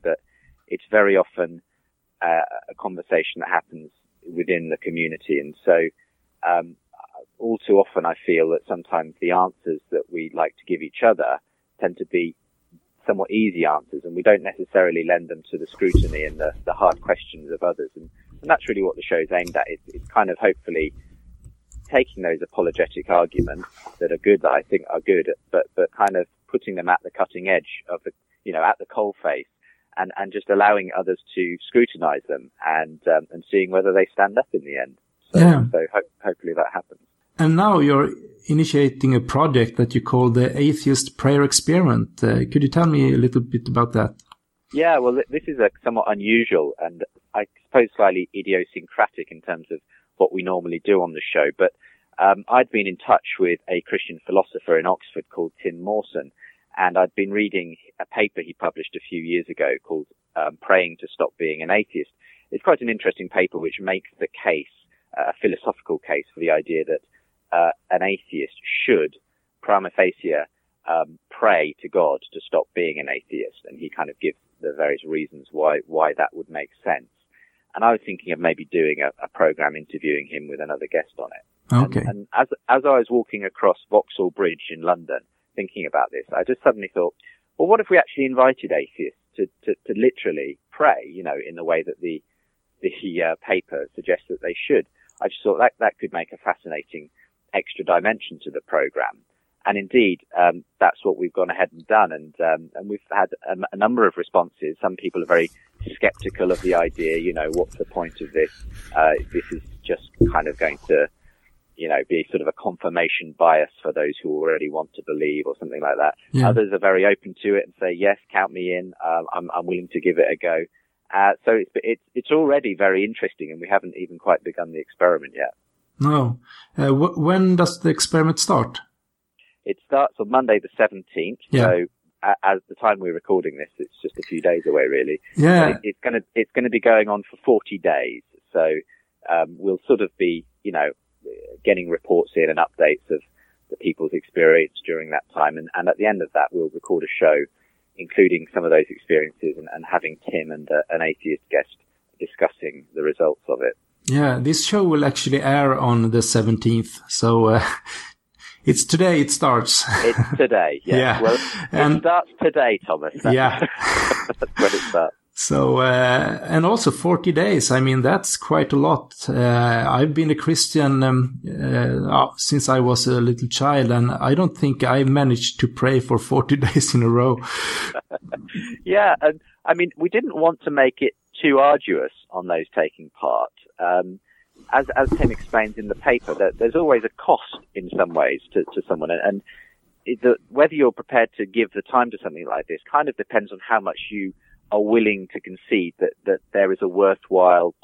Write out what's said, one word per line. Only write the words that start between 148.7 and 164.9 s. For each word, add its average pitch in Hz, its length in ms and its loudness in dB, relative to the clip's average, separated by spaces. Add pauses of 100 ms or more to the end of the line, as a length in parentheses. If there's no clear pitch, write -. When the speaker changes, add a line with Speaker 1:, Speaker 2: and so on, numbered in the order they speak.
Speaker 1:
those 78 200 4
experiences 78 680 -4
and, 78 160 -18
and 80 180 -14
having 78 280 -4 (100)
Tim 78 220 -6
and, 76 200 -14
uh, 76 200 0
an 82 120 -4
atheist 78 480 -6
guest 71 180 0 (500)
discussing 73 640 -6 (120)
the 78 60 -6
results 76 460 0
of 65 140 -2
it. 60 140 -2 (280)
Speaker 2:
Yeah, 135 360 0
this 151 260 0
show 208 160 0
will 156 220 2
actually 139 360 0
air 139 380 2
on 117 320 2
the 117 120 2
seventeenth. 113 840 0
So, 117 380 2
uh, 110 180 4 (500)
<laughs> - 500 -20
it's - 200 2
today 170 360 2
it 143 100 0
starts. 123 540 0 (100)
<laughs> 113 100 0
Speaker 1:
It's 117 320 2
today, 95 480 2
yes. 107 140 2
Speaker 2:
Yeah. 127 240 2
Speaker 1:
Well, 113 160 4 (340)
Speaker 2:
And 151 240 4
Speaker 1:
it 156 40 0
starts 170 300 2 (120)
today, 135 440 2
Thomas. 78 360 -4
That's 120 120 2
Speaker 2:
Yeah. 131 260 2
Speaker 1:
<laughs> 127 60 -2 (720)
that's - 200 -8
when 294 140 4
it - 160 -4